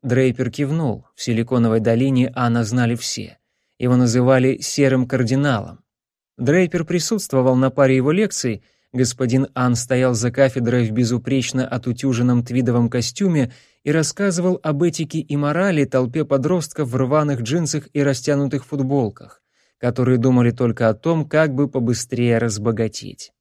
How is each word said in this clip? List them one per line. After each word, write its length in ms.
Дрейпер 480
кивнул. 540
В 80
Силиконовой 560
долине 560
Анна 280
знали 320
все. 440
Его 160
называли 640
"серым 480
кардиналом". 760
Дрейпер 480
присутствовал 720
на 160
паре 240
его 160
лекций. 520
Господин 600
Ан 200
стоял 380
за 180
кафедрой 560
в 40
безупречно 760
отутюженном 760
твидовом 440
костюме 600
и 40
рассказывал 720
об 200
этике 360
и 180
морали 480
толпе 400
подростков 640
в 80
рваных 440
джинсах 520
и 100
растянутых 600
футболках, 760
которые 400
думали 340
только 380
о 40
том, 340
как 280
бы 140
побыстрее 680
разбогатеть. 1040